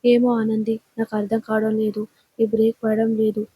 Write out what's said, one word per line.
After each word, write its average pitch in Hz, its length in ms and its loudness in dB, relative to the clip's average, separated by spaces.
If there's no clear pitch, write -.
ఏమో 240 260 4
ఆనంది, 220 360 -2
నాకు 226 220 -6
అర్థం 214 240 -2
కావడం 220 380 -2
లేదు, 214 260 -2
ఈ 226 60 4
బ్రేక్ 220 380 0
పడడం 220 320 0
లేదు. 214 280 0